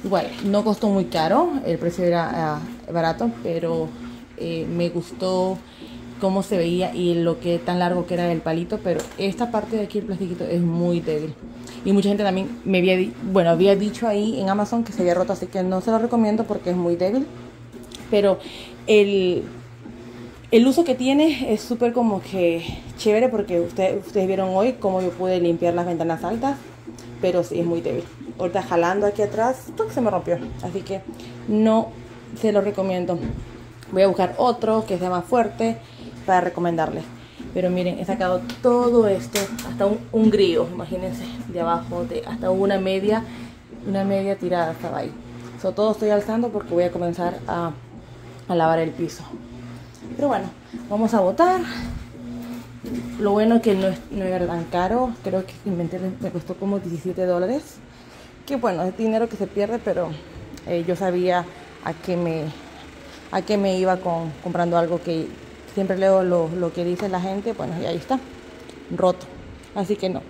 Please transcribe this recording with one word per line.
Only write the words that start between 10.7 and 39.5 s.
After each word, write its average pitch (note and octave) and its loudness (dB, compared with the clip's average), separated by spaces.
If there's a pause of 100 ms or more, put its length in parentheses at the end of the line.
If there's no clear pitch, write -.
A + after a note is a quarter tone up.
débil. D#3 -2 (520)
Y G3 4
mucha G3+ 6
gente G3+ 2
también F#3+ 0
me F#3+ 2
había F#3 6
di-, F3+ 0 (180)
bueno, F3+ 6
había F#3 8
dicho G#3 -2
ahí G#3 0
en F#3+ 0
Amazon G#3 0
que - -10
se - -2
había F3 4
roto, F3+ 2
así F3+ -4
que F#3 -2
no F#3 2
se A3+ 0
lo A3 4
recomiendo A3+ 2
porque G3 -2
es F3+ 2
muy E3+ 2
débil. G#3 2 (840)
Pero G3+ 4 (480)
el, G3 6 (1080)
el A#3 8
uso E4 6
que B3+ 2
tiene C4 4
es G#3+ 0
súper A#3+ 0
como A3+ 2
que E3+ 2 (340)
chévere, A3 4
porque G3 0
usted, F#3 0
ustedes F#3+ 0
vieron F#3+ 0
hoy A#3 4
cómo F#3 2
yo F3+ 0
pude F#3 0
limpiar E3+ 2
las F3 0
ventanas E3 -2
altas, A#3 -2 (680)
pero F3+ 2
sí E3+ -4
es E3+ 2
muy E3+ 0
débil. - -2 (340)
Ahorita F3+ 0
jalando F3+ 2
aquí G3+ 2
atrás, A3+ 0 (100)
¡tuc!, A4 -2
se D4 -2
me A3+ 4
rompió, F3 0 (240)
así F#3 -6
que F#3+ -6 (480)
no A3 4 (500)
se G#3+ 2
lo G3+ 6
recomiendo. F#3 -2 (720)
Voy F#3+ 6
a G3 8
buscar F3+ 2
otro A3 2
que F#3 -2
sea F3+ -2
más F3 0
fuerte A3+ 2 (500)
para F#3 6
recomendarles. E3+ 0 (500)
Pero F3+ 2
miren, F3+ 0
he F3+ -4
sacado F#3 0 (220)
todo A#3+ 6
esto, G3 0 (300)